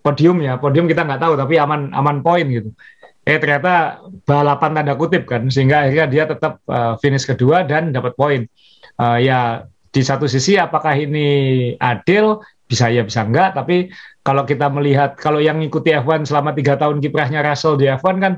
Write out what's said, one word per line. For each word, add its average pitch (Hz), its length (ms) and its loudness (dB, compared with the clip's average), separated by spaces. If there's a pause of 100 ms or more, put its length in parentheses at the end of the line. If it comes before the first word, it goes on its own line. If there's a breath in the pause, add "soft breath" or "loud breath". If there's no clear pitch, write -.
podium 160 400 2
ya. 131 160 -2
Podium 143 320 2
kita 160 160 2
nggak 135 160 -4
tahu, 160 160 2
tapi 139 240 0
aman, 147 320 -2
aman 139 320 0
poin 170 240 2
gitu. 110 240 -4 (560 loud breath)
Eh, 147 80 2
ternyata 151 640 0 (240)
balapan 143 560 0
tanda 143 160 -2
kutip 160 320 -2
kan. 117 240 -4
Sehingga 135 320 2
akhirnya 147 240 2
dia 143 160 2
tetap, 156 400 -6
eh, 117 400 -2
finish 135 240 0
kedua 139 400 2
dan 156 240 -2
dapat 127 240 -4
poin. 135 320 0 (480 soft breath)
Eh, 120 220 0 (100)
ya, 123 400 -2 (240)
di 139 80 2
satu 135 240 0
sisi 135 320 0
apakah 156 400 0
ini 147 320 -2 (480)
adil? 202 640 0 (240 loud breath)
Bisa 117 240 0
ya, 120 160 2
bisa 107 200 -4
enggak. 160 320 2
Tapi 180 320 -2 (320 loud breath)
kalau 139 240 0
kita 143 240 -2
melihat, 139 480 0
kalau 151 240 0
yang 151 160 2
ngikuti 156 320 -4
F 151 160 2
one 151 240 0
selama 143 240 0
tiga 139 240 0
tahun 147 240 0
kiprahnya 147 400 -2
Russell 147 400 0
di 139 80 4
F 131 160 -2
one 190 160 0
kan 190 180 2